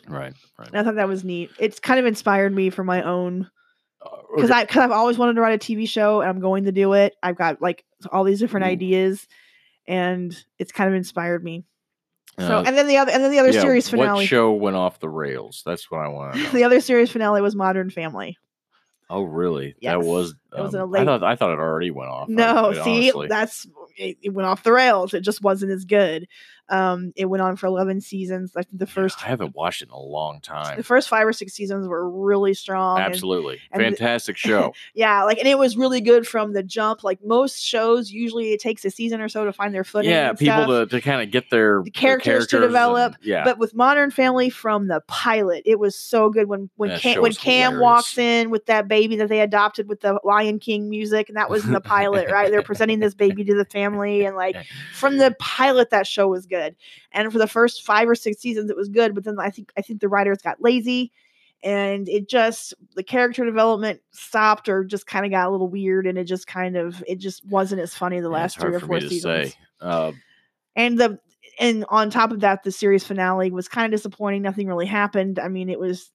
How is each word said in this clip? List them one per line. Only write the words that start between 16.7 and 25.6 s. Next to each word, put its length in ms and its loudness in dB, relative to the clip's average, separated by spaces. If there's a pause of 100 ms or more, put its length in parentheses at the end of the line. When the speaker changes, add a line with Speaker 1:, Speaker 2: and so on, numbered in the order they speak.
Speaker 2:
series 300 4
finale 320 0
was 140 0
Modern 340 -2
Family. 460 -10 (720)
Speaker 1:
Oh, 140 -4
really? 600 -4
That 160 -2
Speaker 2:
Yes. 60 0
Speaker 1:
was, 300 -2 (220)
Speaker 2:
It 60 -6
was 120 -6
in 60 -4
Speaker 1:
um, 20 -4
Speaker 2:
a 40 -4
Speaker 1:
I 120 -14
Speaker 2:
late 80 2
Speaker 1:
thought, 160 2
I 140 2
thought 160 0
it 80 -2
already 320 -2
went 180 -12
off, 180 -10
Speaker 2:
No, 160 2 (260)
Speaker 1:
uh, 120 -4
Speaker 2:
see, 80 0 (160)
Speaker 1:
honestly. 220 0
Speaker 2:
that's, 380 -4 (300)
it, 240 -10
it 100 -6
went 180 -4
off 160 -2
the 80 4
rails. 420 4
It 60 -4
just 220 -4
wasn't 300 0